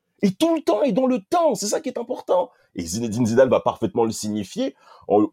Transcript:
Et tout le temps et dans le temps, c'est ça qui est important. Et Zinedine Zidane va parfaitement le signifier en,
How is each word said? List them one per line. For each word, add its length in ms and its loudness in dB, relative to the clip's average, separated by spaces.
Et 120 2
tout 220 0
le 60 -4
temps 220 0
et 80 2
dans 160 0
le 120 0
temps, 360 0
c'est 120 -6
ça 140 -2
qui 80 -6
est 80 -10
important. 520 -2
Et 100 -8
Zinedine 400 -2
Zidane 240 4
va 100 4
parfaitement 460 0
le 60 -2
signifier 640 -6
en, 260 4